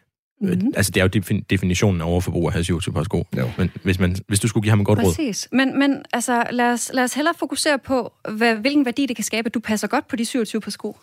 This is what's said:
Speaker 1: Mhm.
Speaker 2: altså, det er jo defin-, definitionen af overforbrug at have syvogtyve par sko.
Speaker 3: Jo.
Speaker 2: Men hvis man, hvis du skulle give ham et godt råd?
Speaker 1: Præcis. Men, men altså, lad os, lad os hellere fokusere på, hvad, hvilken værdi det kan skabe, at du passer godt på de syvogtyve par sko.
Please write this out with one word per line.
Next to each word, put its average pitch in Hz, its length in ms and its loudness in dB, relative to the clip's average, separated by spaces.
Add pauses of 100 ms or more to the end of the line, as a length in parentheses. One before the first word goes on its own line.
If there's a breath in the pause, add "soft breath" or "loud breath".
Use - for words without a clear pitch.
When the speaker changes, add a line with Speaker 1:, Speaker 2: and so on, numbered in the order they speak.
(400 loud breath)
Speaker 1:
Mhm. 185 360 0
Speaker 2:
altså, - 160 0
det 101 80 2
er 92 40 4
jo 92 60 4 (100)
defin-, 98 300 -2
definitionen 92 500 2
af 80 60 -2
overforbrug 87 400 0
at 78 60 0
have 82 120 0
syvogtyve 85 300 -2
par 76 80 0
sko. - 240 -2 (100)
Speaker 3:
Jo. 64 220 -2
Speaker 2:
Men 90 120 0 (120)
hvis 92 160 0
man, 90 180 2 (120)
hvis 101 120 0
du 120 80 0
skulle 107 140 -2
give 107 80 2
ham 107 100 6
et 101 60 0
godt 104 120 4
råd? 101 60 2
Speaker 1:
Præcis. 190 480 0
Men, 262 260 2
men 277 240 2 (100)
altså, 240 380 0
lad 240 220 2
os, 233 220 -4
lad 254 100 2
os 247 100 -2
hellere 302 240 0
fokusere 294 400 0
på, 262 340 -2 (240)
hvad, 233 180 4
hvilken 277 300 2
værdi 240 220 0
det 240 100 -4
kan 208 80 -4
skabe, 226 220 -2
at 226 80 -4
du 240 60 0
passer 214 280 -2
godt - 200 -2
på - 80 -6
de 226 80 0
syvogtyve 226 360 -2
par 202 100 -10
sko. - 320 -10